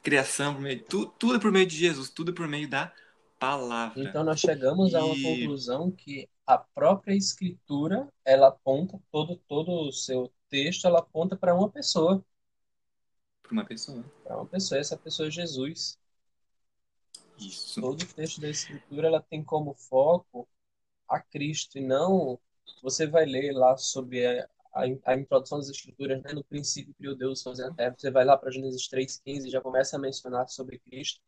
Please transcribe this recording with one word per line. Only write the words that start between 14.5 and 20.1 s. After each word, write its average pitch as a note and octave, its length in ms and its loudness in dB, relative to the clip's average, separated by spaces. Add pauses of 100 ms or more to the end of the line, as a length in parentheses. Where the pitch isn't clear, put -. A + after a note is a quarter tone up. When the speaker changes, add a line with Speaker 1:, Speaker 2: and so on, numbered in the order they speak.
Speaker 2:
essa D3 160 -4
pessoa D#3 320 -6
é D#3 40 -6
Jesus. D#3 680 -8 (1400)
Speaker 1:
Isso. - 420 -10
Speaker 2:
Todo D3 220 -4
o - 20 -6
texto D#3 340 -10
da D3+ 100 -6
Escritura, D3 580 -4
ela D#3 140 4
tem D#3 220 -10
como D3+ 300 -4
foco E3 760 2 (600)